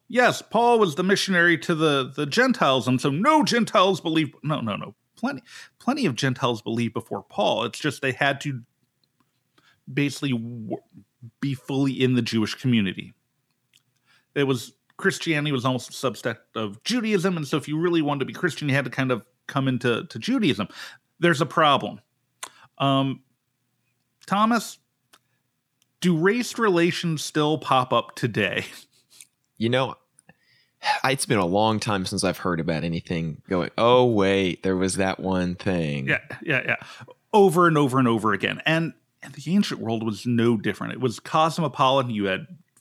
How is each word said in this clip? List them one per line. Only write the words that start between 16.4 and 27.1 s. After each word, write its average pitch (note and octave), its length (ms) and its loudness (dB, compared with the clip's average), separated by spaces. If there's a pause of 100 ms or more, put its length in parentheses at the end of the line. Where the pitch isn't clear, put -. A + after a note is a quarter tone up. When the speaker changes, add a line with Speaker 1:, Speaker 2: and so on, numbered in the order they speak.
Speaker 1:
of G#2+ 280 -8
Judaism, G3+ 540 0
and D3+ 100 -6
so D#3 100 -2
if C#3 100 -6
you D3+ 120 -4
really E3+ 240 2
wanted C#3+ 160 -2
to C3 60 -2
be A#2+ 80 -12
Christian, D3+ 360 -4
you C3 60 2
had C#3 100 0
to - 60 -8
kind C3 200 -2
of A2+ 120 -2 (240)
come C3+ 200 -2
into, B2 380 0
to - 140 -12
Judaism. G3+ 480 0 (520)
There's E3 220 2
a E3+ 40 2
problem. C#3 540 2 (800)
Um, C3+ 460 0 (1000)
Thomas, G#3+ 520 0 (1200)
do F3+ 180 2
race G3+ 400 0
relations E3+ 640 2